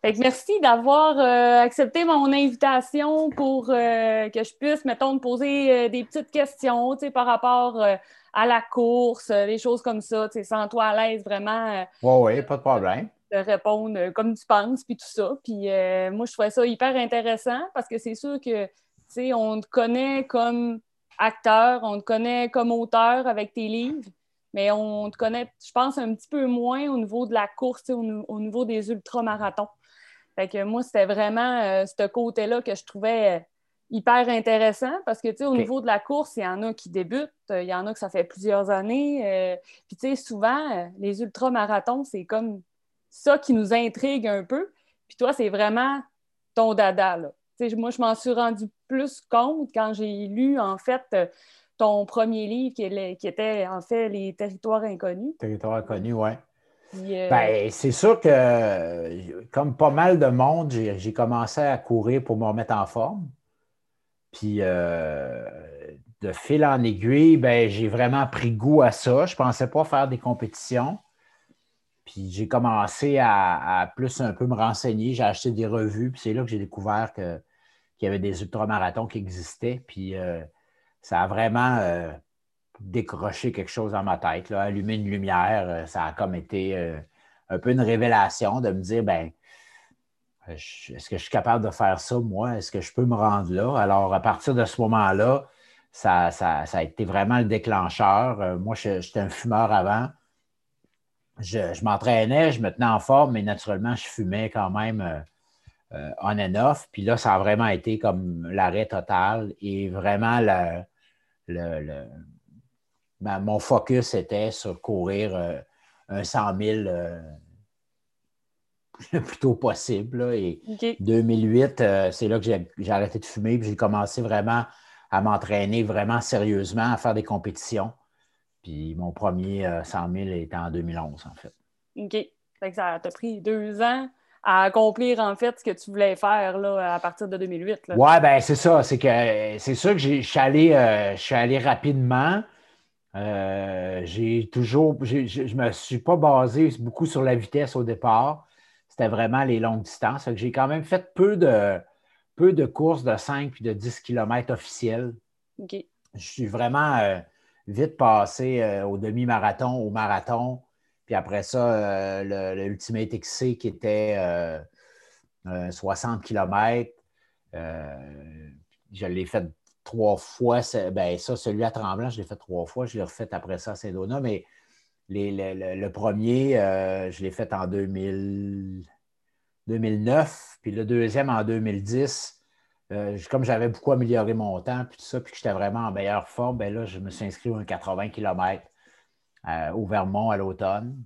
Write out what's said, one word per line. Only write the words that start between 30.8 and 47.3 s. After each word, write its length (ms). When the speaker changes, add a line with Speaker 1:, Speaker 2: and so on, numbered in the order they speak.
Speaker 1:
c'était 240
vraiment, 560
euh, 240
ce 220
côté-là 540
que 120
je 120
trouvais, 520
euh, 20
hyper 380
intéressant 640
parce 160
que, 60
tu 100
sais, 80
au 60
Speaker 2:
Ok. 80
Speaker 1:
niveau 220
de 40
la 140
course, 380
il 60
y 40
en 160
a 100
qui 160
débutent, 400
euh, 100
il 60
y 60
en 120
a 80
que 60
ça 100
fait 140
plusieurs 460
années. 560
Euh, 300
puis, 100
tu 120
sais, 60
souvent, 560
euh, 140
les 240
ultramarathons, 800
c'est 220
comme 360
ça 280
qui 160
nous 200
intrigue 540
un 160
peu. 280
Puis 100
toi, 160
c'est 160
vraiment 520
ton 180
dada, 440
là. 140